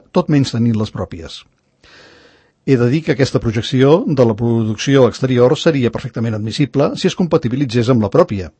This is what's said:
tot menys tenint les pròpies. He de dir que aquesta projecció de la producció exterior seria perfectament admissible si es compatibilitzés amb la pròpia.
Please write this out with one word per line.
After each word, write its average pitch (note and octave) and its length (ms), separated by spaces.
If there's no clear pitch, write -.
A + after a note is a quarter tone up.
tot F3+ 160
menys C#3+ 240
tenint A#2 240
les G#2+ 160
pròpies. F2+ 480
He C3+ 160
de A#2+ 160
dir D#3+ 80
que D#3 160
aquesta C3+ 240
projecció C3 640
de C3+ 220
la G#2+ 100
producció A#2 720
exterior B2+ 480
seria C#3 320
perfectament A#2 480
admissible C3+ 560
si - 160
es - 80
compatibilitzés B2+ 720
amb A#2 160
la G2 80
pròpia. A2 460